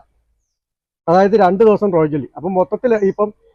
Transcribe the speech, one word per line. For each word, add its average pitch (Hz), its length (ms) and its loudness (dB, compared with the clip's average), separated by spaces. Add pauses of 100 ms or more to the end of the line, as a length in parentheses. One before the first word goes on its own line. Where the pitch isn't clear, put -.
(1080)
അതായത് 190 280 2
രണ്ട് 190 280 2
ദിവസം 208 280 2
റോയൽ 156 180 0
ജെല്ലി. 143 260 -6
അപ്പം 175 180 -8
മൊത്തത്തിൽ 208 400 -2
ഇപ്പം 208 380 -2 (220)